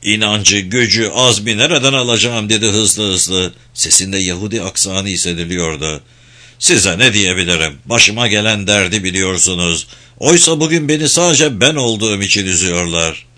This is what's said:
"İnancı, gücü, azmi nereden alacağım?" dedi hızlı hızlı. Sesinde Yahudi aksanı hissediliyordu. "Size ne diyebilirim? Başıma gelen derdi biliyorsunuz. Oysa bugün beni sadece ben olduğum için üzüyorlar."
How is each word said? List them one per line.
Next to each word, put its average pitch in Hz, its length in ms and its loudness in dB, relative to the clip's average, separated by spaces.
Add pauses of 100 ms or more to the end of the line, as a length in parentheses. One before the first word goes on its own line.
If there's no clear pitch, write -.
"İnancı, 104 560 0
gücü, 113 540 0
azmi 113 440 2
nereden 135 360 2
alacağım?" 120 560 0
dedi 110 180 2
hızlı 104 460 0
hızlı. 90 400 -2 (200)
Sesinde 95 440 0
Yahudi 95 440 -4
aksanı 95 460 -4
hissediliyordu. 85 920 -4 (580)
"Size 101 400 2
ne 123 140 4
diyebilirim? 90 600 0 (120)
Başıma 117 420 0
gelen 104 400 0
derdi 101 360 0
biliyorsunuz. 90 840 -2 (320)
Oysa 165 400 4
bugün 156 300 0
beni 151 200 0
sadece 156 520 2
ben 151 140 2
olduğum 110 460 0
için 98 240 0
üzüyorlar." 87 800 -2 (120)